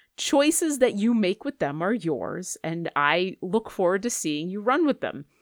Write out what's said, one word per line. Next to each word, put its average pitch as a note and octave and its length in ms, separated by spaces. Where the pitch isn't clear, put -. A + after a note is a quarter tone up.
choices D4 640
that A#3+ 180
you A3+ 180
make G#3 300
with - 140
them D3 220
are G3 140
yours, D#3+ 680
and E3 320
I D#3+ 460
look F#3 300
forward F#3 320
to A#3 80
seeing D#3 400
you G3+ 100
run C4 260
with C4+ 140
them. C#3 240